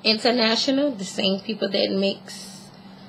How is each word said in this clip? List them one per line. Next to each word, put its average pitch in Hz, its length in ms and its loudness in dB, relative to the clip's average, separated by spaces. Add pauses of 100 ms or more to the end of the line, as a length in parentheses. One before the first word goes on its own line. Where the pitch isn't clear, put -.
International, 233 880 2
the 196 160 -8
same 196 340 0
people 202 300 -4
that 202 200 2
makes, - 760 -4 (400)